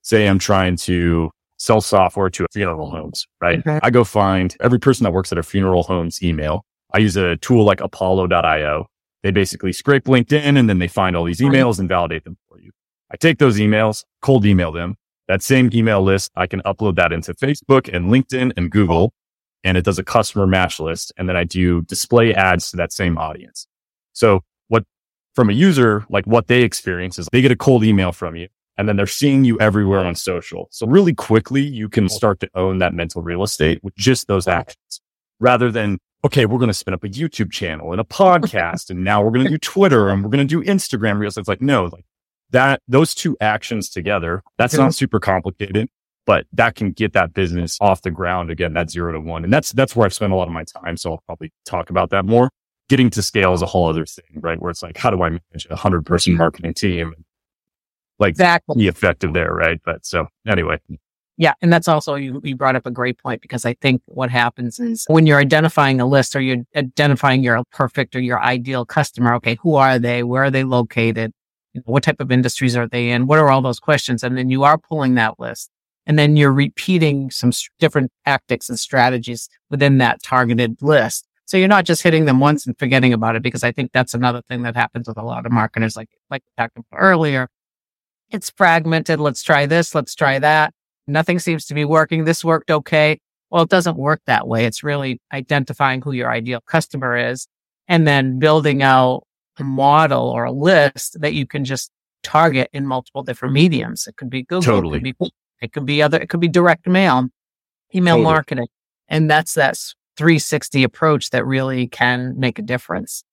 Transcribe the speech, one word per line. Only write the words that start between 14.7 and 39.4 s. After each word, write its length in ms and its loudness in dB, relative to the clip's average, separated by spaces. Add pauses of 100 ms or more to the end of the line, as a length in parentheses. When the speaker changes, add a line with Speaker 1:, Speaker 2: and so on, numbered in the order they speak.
Speaker 1:
them. 220 -8 (340)
That 120 0
same 320 2
email 280 2
list, 340 0
I 120 -2
can 160 -8
upload 320 -2
that 180 2
into 200 -8
Facebook 600 0
and 140 -2
LinkedIn 500 0
and 120 -4
Google, 440 2 (500)
and 140 2
it 80 0
does 140 0
a 40 -10
customer 440 0
match 340 0
list. 360 -8
And 120 -6
then 80 -2
I 80 0
do 380 0
display 500 2
ads 380 0
to 60 -10
that 140 -4
same 260 -2
audience. 480 -12 (460)
So 300 2 (260)
what, 160 0 (520)
from 140 4
a 40 2
user, 560 2
like, 180 -2
what 200 2
they 160 4
experience 540 -6
is 140 -10
they 100 4
get 100 4
a 40 4
cold 300 4
email 260 2
from 240 -10
you, 140 -14 (280)
and 120 -2
then 80 0
they're 100 0
seeing 380 2
you 140 2
everywhere 440 2
on 120 -4
social. 560 -8
So 140 -8
really 280 4
quickly, 480 0
you 260 -6
can 220 0
start 320 0
to 140 -8
own 240 -2
that 140 0
mental 280 -6
real 220 -4
estate 400 -2
with 120 -12
just 320 0
those 200 -2
actions 520 -6 (400)
rather 320 2
than, 280 -2 (260)
"Okay, 200 4
we're 140 -2
gonna 140 0
spin 200 -6
up 100 -8
a 60 -10
YouTube 420 -6
channel 420 -8
and 80 -4
a 20 -4
podcast, 880 0
and 140 -6
now 200 2
we're 80 2
gonna 180 0